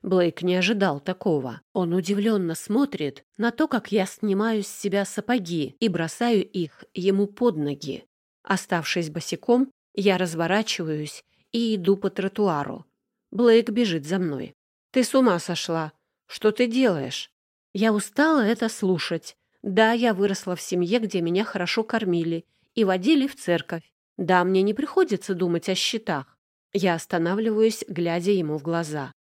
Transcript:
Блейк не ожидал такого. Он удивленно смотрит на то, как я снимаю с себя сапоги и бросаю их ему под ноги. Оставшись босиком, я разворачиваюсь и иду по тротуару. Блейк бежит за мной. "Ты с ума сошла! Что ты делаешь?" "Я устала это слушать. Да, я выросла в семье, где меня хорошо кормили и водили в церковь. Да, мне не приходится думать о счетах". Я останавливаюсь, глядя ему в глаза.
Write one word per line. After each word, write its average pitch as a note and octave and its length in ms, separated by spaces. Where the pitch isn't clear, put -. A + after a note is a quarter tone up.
Блейк F3+ 400
не F3+ 140
ожидал F#3 440
такого. D3 600
Он F3 200
удивленно F#3+ 640
смотрит G#3 720
на A#3 140
то, D#4 180
как A#3 220
я F#3+ 160
снимаю G#3 560
с G3 60
себя G3 360
сапоги F3 760
и A3+ 80
бросаю F#3 580
их - 380
ему G3 320
под G3+ 300
ноги. C#3+ 480
Оставшись F3 680
босиком, A#3 600
я F#3+ 240
разворачиваюсь E3 1040
и A#3 240
иду G3 200
по G3 140
тротуару. F#3 760
Блейк A#3 400
бежит F#3+ 360
за F3+ 120
мной. D3 360
"Ты B3+ 140
с - 100
ума A#3+ 240
сошла! E3 540
Что - 240
ты A#3+ 160
делаешь?" G3+ 640
"Я A3 200
устала C#4+ 480
это A3+ 280
слушать. F#3 680
Да, A3 300
я A#3 220
выросла F#3+ 420
в - 40
семье, F3+ 380
где G3+ 220
меня F3 240
хорошо G3+ 400
кормили E3+ 600
и A3+ 100
водили G#3 420
в - 100
церковь. E3 460
Да, F3+ 280
мне F#3+ 180
не G#3 120
приходится C4+ 600
думать E3+ 340
о F#3+ 60
счетах". F3+ 640
Я F3+ 220
останавливаюсь, G#3+ 960
глядя E3+ 440
ему D#3 260
в C#3 40
глаза. D3+ 600